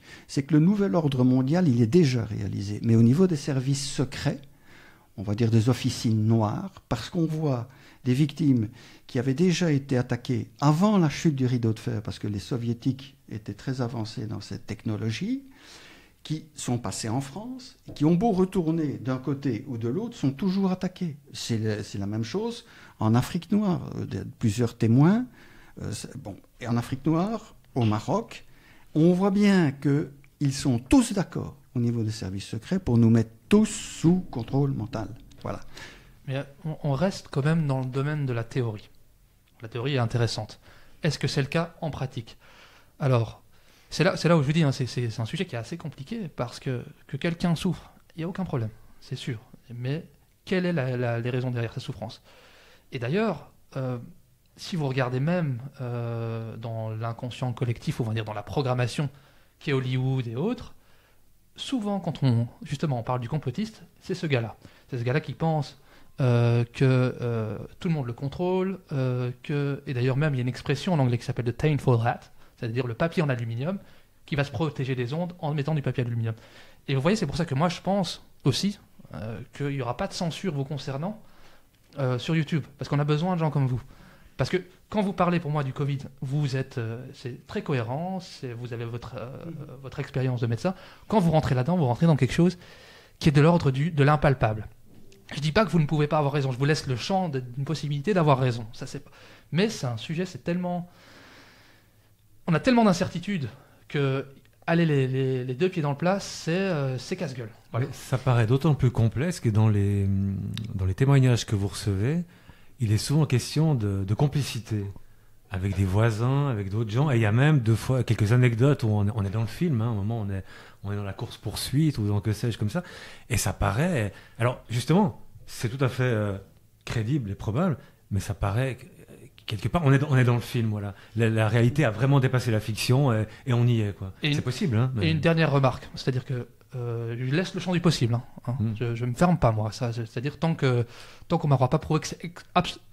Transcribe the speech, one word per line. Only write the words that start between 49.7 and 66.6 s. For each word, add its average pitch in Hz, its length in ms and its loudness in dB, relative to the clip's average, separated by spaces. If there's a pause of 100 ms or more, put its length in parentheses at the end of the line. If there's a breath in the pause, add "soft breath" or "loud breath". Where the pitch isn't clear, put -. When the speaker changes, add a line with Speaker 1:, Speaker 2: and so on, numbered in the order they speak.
Speaker 2:
Mais 131 340 -8 (380)
quelles 185 220 -2
sont 175 80 0
la, 127 220 0
la, 117 240 -2
les 120 100 -2
raisons 127 200 -2
derrière 117 220 -4
sa 131 80 -10
souffrance ? - 420 -10 (720 soft breath)
Et 135 60 -6
d'ailleurs, 160 520 -2 (260)
euh, 127 220 -4 (580)
si - 200 -10
vous 147 120 -2
regardez 127 320 0
même, 151 380 0 (220)
euh, 117 760 -6
dans 113 340 -6
l'inconscient 117 640 -6
collectif, 123 480 -4
ou - 40 0
on - 20 -4
va 110 80 -2
dire 110 100 -2
dans 107 100 -6
la 104 80 -8
programmation 127 680 0 (480 soft breath)
qui - 120 -6
est - 40 0
Hollywood 127 520 0
et 117 100 -6
autres, 214 380 -4 (800 soft breath)
souvent 202 440 -4
quand 170 220 -6
on, 120 260 4 (140)
justement, 147 360 -2
on 113 40 -4
parle 127 180 -2
du 117 80 -6
complotiste, 156 540 -6 (180)
c'est - 140 -6
ce 175 120 -6
gars-là. 117 300 -2 (320 loud breath)
C'est 127 100 -6
ce 117 60 -4
gars-là 127 160 0
qui 135 140 -8
pense, 156 440 -2 (420 soft breath)
euh, 120 440 4